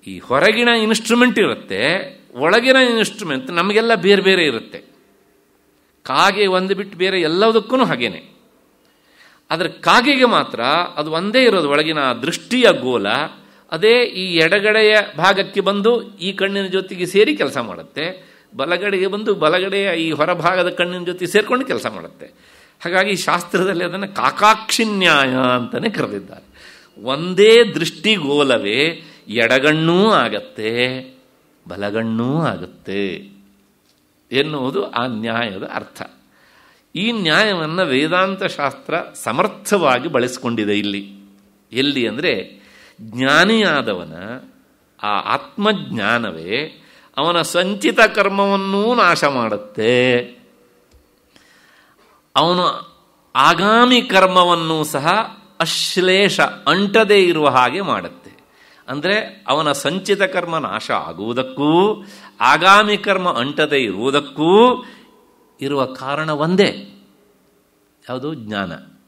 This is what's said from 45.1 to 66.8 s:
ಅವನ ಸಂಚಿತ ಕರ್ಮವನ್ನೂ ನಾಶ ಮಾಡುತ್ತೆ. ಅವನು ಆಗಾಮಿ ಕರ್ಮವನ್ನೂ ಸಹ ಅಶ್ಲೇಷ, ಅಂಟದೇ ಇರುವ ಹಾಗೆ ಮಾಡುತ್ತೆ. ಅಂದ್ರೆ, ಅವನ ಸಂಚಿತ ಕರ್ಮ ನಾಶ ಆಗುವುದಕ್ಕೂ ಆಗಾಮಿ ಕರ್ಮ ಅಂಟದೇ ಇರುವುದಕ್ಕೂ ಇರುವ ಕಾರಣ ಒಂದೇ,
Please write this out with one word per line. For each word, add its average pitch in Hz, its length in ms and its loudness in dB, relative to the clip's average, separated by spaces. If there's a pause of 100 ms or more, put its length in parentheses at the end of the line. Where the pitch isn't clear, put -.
ಅವನ 165 260 0
ಸಂಚಿತ 196 580 -2
ಕರ್ಮವನ್ನೂ 202 920 0
ನಾಶ 175 300 2
ಮಾಡುತ್ತೆ. 123 960 0 (2250)
ಅವನು 170 560 0 (440)
ಆಗಾಮಿ 208 640 6
ಕರ್ಮವನ್ನೂ 175 840 2
ಸಹ 147 240 -4 (520)
ಅಶ್ಲೇಷ, 185 800 0
ಅಂಟದೇ 196 840 2
ಇರುವ 156 240 2
ಹಾಗೆ 127 320 2
ಮಾಡುತ್ತೆ. 101 500 -6 (580)
ಅಂದ್ರೆ, 175 600 -4
ಅವನ 147 240 0
ಸಂಚಿತ 185 500 -2
ಕರ್ಮ 175 360 -4
ನಾಶ 110 320 -6
ಆಗುವುದಕ್ಕೂ 127 1120 -2 (360)
ಆಗಾಮಿ 196 560 4
ಕರ್ಮ 190 320 -2
ಅಂಟದೇ 143 500 -2
ಇರುವುದಕ್ಕೂ 139 1080 2 (760)
ಇರುವ 135 260 -2
ಕಾರಣ 143 440 -8
ಒಂದೇ, 160 720 -2 (1040)